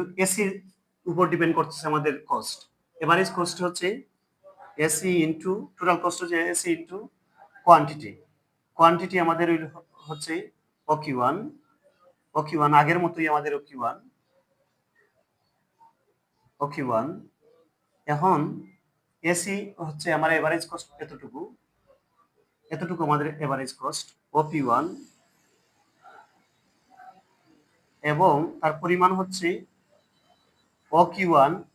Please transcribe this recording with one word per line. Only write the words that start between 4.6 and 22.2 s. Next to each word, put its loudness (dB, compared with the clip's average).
এসি 0
into, -4
টোটাল 2
কস্ট -2
হচ্ছে -2
এসি -4
into -12
কোয়ান্টিটি। 6
কোয়ান্টিটি 4
আমাদের 0
ওই 0
হচ্ছে -10
ওকিউ -2
ওয়ান, 2
ওকিউ -4
ওয়ান 4
আগের 4
মতোই -2
আমাদের 0
ওকিউ -20
ওয়ান, -4
ওকিউ -6
ওয়ান। 0
এখন 2
এসি -2
হচ্ছে -10
আমার 2
অ্যাভারেজ 0
কস্ট -12
এতটুকু, -16